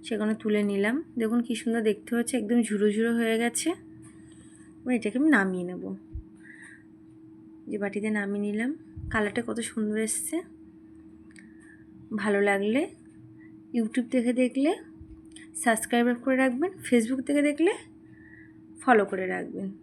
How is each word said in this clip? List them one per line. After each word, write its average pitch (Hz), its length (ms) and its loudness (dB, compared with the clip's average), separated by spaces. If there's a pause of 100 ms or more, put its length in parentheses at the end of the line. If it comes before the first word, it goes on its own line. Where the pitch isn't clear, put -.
সেখানে 214 320 -2
তুলে 208 280 2
নিলাম। 202 400 0 (140)
দেখুন 233 240 2
কী 233 140 -2
সুন্দর 226 260 -2
দেখতে 214 340 0
হচ্ছে, 240 220 0
একদম 233 240 2
ঝুড়ো 214 300 4
ঝুড়ো 226 220 2
হয়ে 226 240 2
গেছে। 233 320 0
এবার - 1300 -8
এটাকে 214 220 -2
আমি 302 120 4
নামিয়ে 190 340 4
নেব, 180 320 -8 (1700)
যে 175 100 -6
বাটিতে 202 320 -4
নামিয়ে 208 420 -2
নিলাম। 233 240 -2 (340)
কালারটা 214 380 0
কত 226 120 -6
সুন্দর 214 380 -4
এসছে। 220 440 -4 (1700)
ভালো 202 260 2
লাগলে 208 480 2 (840)
YouTube 233 340 0
থেকে 247 260 2
দেখলে 269 420 2 (800)
সাবস্ক্রাইব 240 580 2 (100)
করে 262 120 2
রাখবেন, 262 360 2 (180)
Facebook 247 320 4
থেকে 285 200 2
দেখলে 294 320 2 (1080)
ফলো 220 240 6
করে 185 220 -4
রাখবেন। 185 440 -6 (120)